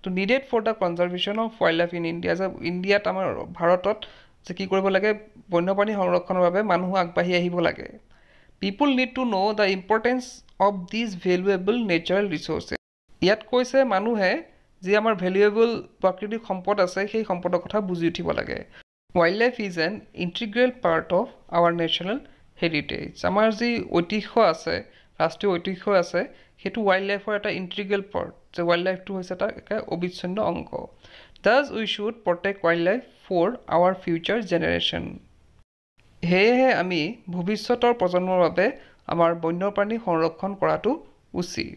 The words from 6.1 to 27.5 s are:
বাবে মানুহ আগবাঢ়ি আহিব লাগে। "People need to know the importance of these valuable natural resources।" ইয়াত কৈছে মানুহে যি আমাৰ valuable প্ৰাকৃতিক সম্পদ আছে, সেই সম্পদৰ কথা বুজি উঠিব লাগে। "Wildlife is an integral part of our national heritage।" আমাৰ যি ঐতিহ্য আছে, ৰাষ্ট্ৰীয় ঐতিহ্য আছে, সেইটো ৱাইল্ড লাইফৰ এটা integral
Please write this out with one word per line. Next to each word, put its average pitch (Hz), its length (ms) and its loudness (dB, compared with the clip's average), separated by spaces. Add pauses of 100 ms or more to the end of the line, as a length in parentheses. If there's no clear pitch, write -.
বাবে 185 160 2
মানুহ 185 280 0 (120)
আগবাঢ়ি 175 360 0
আহিব 175 200 0
লাগে। - 280 0 (760)
"People 202 380 2
need 254 160 0
to 262 160 -2
know 190 140 0 (140)
the 208 80 4 (100)
importance 226 480 0 (340)
of 202 140 4 (200)
these 226 180 -2 (140)
valuable 185 540 2 (140)
natural 185 320 0 (100)
resources।" 156 420 -6 (440)
ইয়াত 202 200 4 (100)
কৈছে 247 320 2
মানুহে 208 480 2 (500)
যি 185 140 -2
আমাৰ 220 200 2
valuable 208 560 4 (300)
প্ৰাকৃতিক 208 400 -2 (100)
সম্পদ 185 280 0
আছে, 180 280 0
সেই 220 240 -2
সম্পদৰ 180 340 0
কথা - 160 -4
বুজি 175 260 -2
উঠিব 170 240 -2
লাগে। - 280 -4 (560)
"Wildlife 208 520 2
is 175 100 -8
an 170 180 -2 (300)
integral 233 460 0 (140)
part 165 240 2 (120)
of 247 60 -2 (300)
our 170 140 4 (120)
national 175 340 -2 (400)
heritage।" 147 600 -4 (120)
আমাৰ 214 220 4
যি 233 180 -2 (220)
ঐতিহ্য 175 420 -2 (200)
আছে, 170 220 -4 (440)
ৰাষ্ট্ৰীয় 165 320 0
ঐতিহ্য 180 320 -4 (180)
আছে, 175 200 -2 (400)
সেইটো 208 200 -6
ৱাইল্ড 196 260 2
লাইফৰ 202 280 -4
এটা 208 140 -4
integral 190 540 -4 (100)